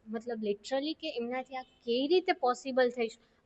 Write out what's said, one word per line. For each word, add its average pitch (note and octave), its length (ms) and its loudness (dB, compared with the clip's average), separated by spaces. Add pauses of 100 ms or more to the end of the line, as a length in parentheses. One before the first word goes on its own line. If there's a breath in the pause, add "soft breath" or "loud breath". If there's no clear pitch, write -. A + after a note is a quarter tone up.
મતલબ A3+ 360 -6
literally C4+ 500 -2
કે D#4 240 -8
એમનાથી B3+ 380 -6
આ B3+ 60 -4
કેવી B3+ 460 -2
રીતે F4+ 240 4
પોસિબલ B3+ 580 2
થઈ A#3+ 180 -2
શકે, - 380 -18